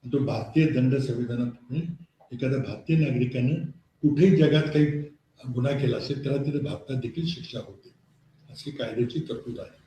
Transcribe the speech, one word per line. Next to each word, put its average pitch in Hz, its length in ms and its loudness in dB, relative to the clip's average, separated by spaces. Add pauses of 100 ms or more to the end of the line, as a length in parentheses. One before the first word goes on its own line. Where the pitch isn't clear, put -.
आणि 123 100 -8
तो 143 40 2
भारतीय 113 500 0
दंड 127 280 2
संविधानात, 120 560 -2 (180)
म्हणजे 165 240 -4 (400)
एखाद्या 131 260 -2
भारतीय 107 380 -2
नागरिकानं 127 580 2 (200)
कुठेही 156 600 4
जगात 151 280 6
काही 151 220 4 (680)
गुन्हा 127 180 0
केला 139 260 0
असेल, - 260 -6
त्याला 143 200 0
तिथे 143 160 -2
भारतात 135 360 -6
देखील 127 320 -4
शिक्षा - 320 -8
होते, - 300 -18 (600)
अशी - 220 -12
कायद्याची 120 480 -4
तरतूद - 400 -8
आहे. - 280 -16